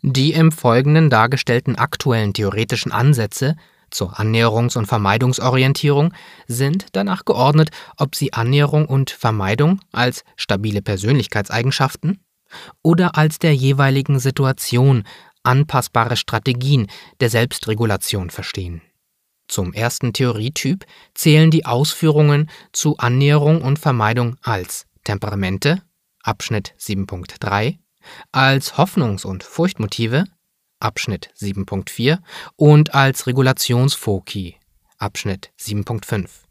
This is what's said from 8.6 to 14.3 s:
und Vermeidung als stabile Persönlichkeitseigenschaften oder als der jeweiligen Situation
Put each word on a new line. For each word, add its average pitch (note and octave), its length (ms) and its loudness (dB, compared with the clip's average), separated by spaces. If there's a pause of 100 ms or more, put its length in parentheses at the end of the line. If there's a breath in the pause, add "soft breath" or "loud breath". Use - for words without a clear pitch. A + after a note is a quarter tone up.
und C3+ 240 0
Vermeidung A2+ 720 0 (100)
als A#2+ 320 -2 (140)
stabile G#2 460 -2
Persönlichkeitseigenschaften A#2 1400 -2 (600 loud breath)
oder E3+ 340 2
als D#3 240 0
der D#3+ 140 4
jeweiligen C3+ 680 2
Situation B2+ 800 2 (400 loud breath)